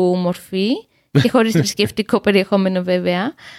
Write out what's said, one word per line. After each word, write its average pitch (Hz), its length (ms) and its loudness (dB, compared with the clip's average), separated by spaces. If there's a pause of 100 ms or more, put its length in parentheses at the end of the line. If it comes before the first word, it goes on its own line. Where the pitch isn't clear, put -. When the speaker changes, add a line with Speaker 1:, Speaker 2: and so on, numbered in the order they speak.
(160)
Speaker 1:
μορφή 185 520 -4 (540)
και 240 80 4
χωρίς 226 260 2
Speaker 2:
<laughs> - 20 2
Speaker 1:
θρησκευτικό 208 640 -2
περιεχόμενο, 190 640 0
βέβαια. 180 380 -2 (380)